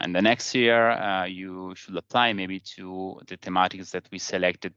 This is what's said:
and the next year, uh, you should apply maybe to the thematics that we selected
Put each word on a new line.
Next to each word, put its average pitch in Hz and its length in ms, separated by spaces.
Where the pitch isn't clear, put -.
and 87 120
the 90 60
next 110 340
year, 117 360
uh, 98 340
you 92 520
should 92 200
apply 117 380
maybe 95 260
to 92 500
the 92 120
thematics 92 540
that 90 200
we 95 60
selected 90 580